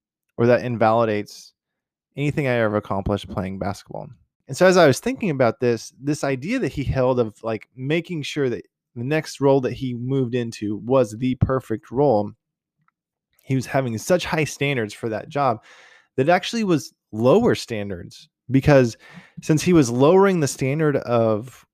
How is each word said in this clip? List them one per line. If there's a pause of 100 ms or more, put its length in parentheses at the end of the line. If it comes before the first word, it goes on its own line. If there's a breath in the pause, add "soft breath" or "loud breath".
(380)
or
that
invalidates (640)
anything
I
ever
accomplished
playing
basketball. (400)
And
so
as
I
was
thinking
about
this,
this
idea
that
he
held
of,
like,
making
sure
that (300)
the
next
role
that
he
moved
into
was
the
perfect
role, (1120)
he
was
having
such
high
standards
for
that
job (520 soft breath)
that
it
actually
was (180)
lower
standards, (240)
because (460 loud breath)
since
he
was
lowering
the
standard
of (100)